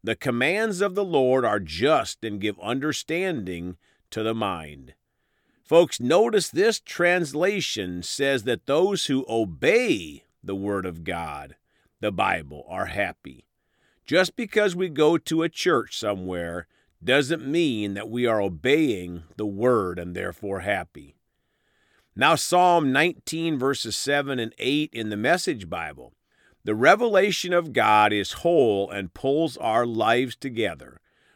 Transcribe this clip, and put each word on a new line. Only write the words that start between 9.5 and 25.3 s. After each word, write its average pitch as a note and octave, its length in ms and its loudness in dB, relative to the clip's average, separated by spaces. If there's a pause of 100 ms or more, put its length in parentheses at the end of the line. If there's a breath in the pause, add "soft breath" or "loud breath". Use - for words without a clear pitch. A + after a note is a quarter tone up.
the G2 120 -6
Word G2 300 -4
of E2 200 -8
God, D#2 500 -8 (460)
the G#2+ 100 -2
Bible, E2 560 -4
are F#2 200 -6
happy. D#2+ 600 -8 (580)
Just F3+ 300 2
because G#3 400 0
we F#3 140 -2
go D#3 280 4
to D#3+ 260 -2
a E3+ 60 -2
church C#3 480 0
somewhere F#2 720 -6 (360)
doesn't C#3 420 0
mean C3 480 0
that G#2 160 -8
we A#2+ 160 0
are A2 160 2
obeying F#2+ 800 0 (140)
the G#2+ 100 -4
Word G2+ 540 0
and F2 160 -8
therefore F#2 460 -6
happy. F2 540 -4 (1000)
Now, C#3 180 6
Psalm F3 580 4
nineteen, D#3+ 680 0
verses B2 360 -2
seven C#3 440 -2
and A2+ 180 -4
eight D3 340 0
in A2+ 180 -6
the G#2 60 -4
Message B2 540 -2